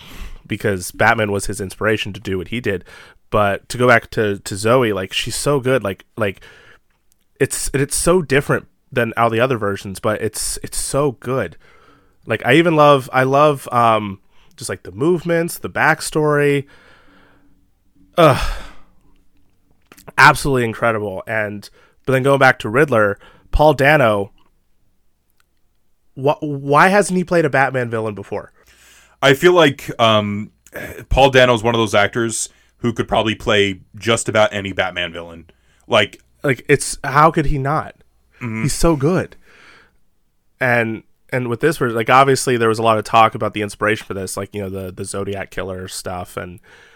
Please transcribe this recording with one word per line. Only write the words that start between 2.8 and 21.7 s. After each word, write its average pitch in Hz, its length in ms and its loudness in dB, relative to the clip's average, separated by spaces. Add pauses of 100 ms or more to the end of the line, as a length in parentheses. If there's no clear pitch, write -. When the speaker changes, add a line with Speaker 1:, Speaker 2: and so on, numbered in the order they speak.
Speaker 1:
But 101 400 0
to 120 80 -6
go 123 100 2
back 117 220 2
to, 104 280 -4
to 98 180 -12
Zoe, 113 360 2
like, 95 200 -6
she's - 240 -6
so 143 240 -2
good. 127 240 -2
Like, 95 200 -8 (120)
like, 104 240 -4 (1000)
it's, - 340 -2
it's 135 220 -2
so 180 260 2
different 139 460 -2 (240)
than 120 240 -2
all 117 140 2
the 113 100 0
other 131 180 0
versions, 101 420 -6
but 107 220 -2
it's, - 400 -6
it's - 160 -10
so 143 340 -2
good. 117 440 -6 (680)
Like, 113 220 -4
I 123 80 4
even 165 220 4
love, 143 360 4
I 131 120 2
love, 139 480 2
um, 110 480 0 (360)
just, - 140 -12
like, 98 140 -10
the 90 80 -16
movements, 165 680 -2
the 104 120 -10
backstory. 143 960 0 (1500)
Ugh. 156 380 2 (1600)
Absolutely 135 480 4
incredible. 107 600 -4
And, 104 420 -6 (380)